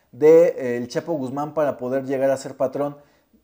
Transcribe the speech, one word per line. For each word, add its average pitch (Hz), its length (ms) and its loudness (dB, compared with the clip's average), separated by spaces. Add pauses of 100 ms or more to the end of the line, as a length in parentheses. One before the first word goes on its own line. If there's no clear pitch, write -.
(120)
de, 160 360 6
eh, 120 300 -4
el 123 100 -6
Chapo 160 260 -6
Guzmán 143 400 -6
para 143 240 -2
poder 131 280 -6
llegar 135 260 -2
a 131 60 -2
ser 131 200 -14
patrón 143 400 -6 (460)